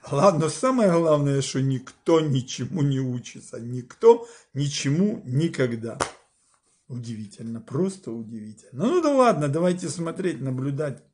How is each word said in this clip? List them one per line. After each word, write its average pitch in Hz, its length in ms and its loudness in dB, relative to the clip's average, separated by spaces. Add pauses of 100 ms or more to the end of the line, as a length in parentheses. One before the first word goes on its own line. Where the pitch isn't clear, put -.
(120)
Ладно, 156 380 4
самое 240 420 2
главное, 147 500 4
что 135 200 -4
никто 135 600 2
ничему 139 600 -2
не 139 180 0
учится. 127 600 -8
Никто 127 680 2 (260)
ничему 147 720 0
никогда. 123 720 -2 (920)
Удивительно, 113 720 -10
просто 175 520 -4
удивительно. 113 760 -10
Ну 349 160 2
да 302 100 2
ладно, 220 380 4
давайте 175 400 0
смотреть, 165 500 -4
наблюдать. 135 640 -6 (100)